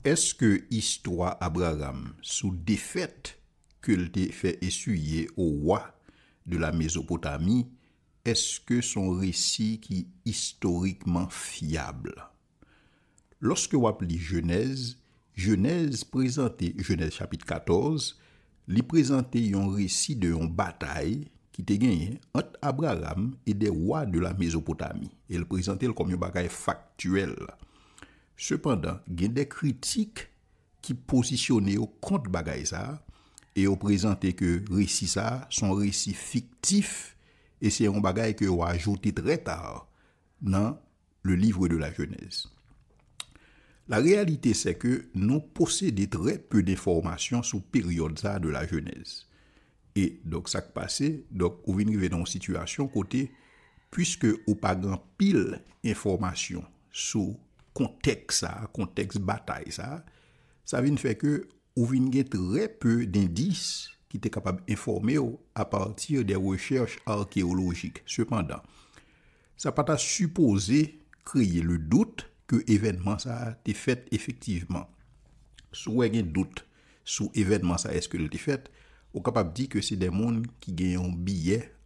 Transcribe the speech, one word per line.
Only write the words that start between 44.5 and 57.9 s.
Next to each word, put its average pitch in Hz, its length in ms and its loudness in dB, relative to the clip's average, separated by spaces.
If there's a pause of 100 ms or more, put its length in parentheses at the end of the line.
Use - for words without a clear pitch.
c'est 87 220 0
que 123 400 -2
nous 117 260 2
possédons 143 640 0
très 101 320 -2
peu - 260 2
d'informations 92 800 0
sur 98 180 -4
période 82 580 0
ça 101 200 -2
de 80 80 -2
la 76 200 -2
Genèse. - 580 -6 (720)
Et 95 280 0
donc, 82 240 -6
ça - 140 -4
qui - 100 -18
passe, - 320 -4 (280)
donc, 87 340 0
ou 92 80 0
vin 101 120 2
rive 101 240 2
dans 82 100 0
une 87 60 -2
situation 90 640 -4
côté, 131 440 -2 (600)
puisque - 360 0 (200)
ou 104 80 4
pa 92 200 0
gran 95 280 -4 (140)
pile 175 440 2 (220)
information 90 800 -2 (280)
sur - 440 -2 (440)
kontèks - 640 -2